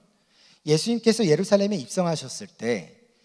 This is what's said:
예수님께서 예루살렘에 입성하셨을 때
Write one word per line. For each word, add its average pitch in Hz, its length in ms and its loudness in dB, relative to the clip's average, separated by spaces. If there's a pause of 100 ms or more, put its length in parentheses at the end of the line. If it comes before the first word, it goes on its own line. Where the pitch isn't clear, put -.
(680)
예수님께서 220 600 2
예루살렘에 202 500 2
입성하셨을 139 720 -6
때 107 500 -6 (260)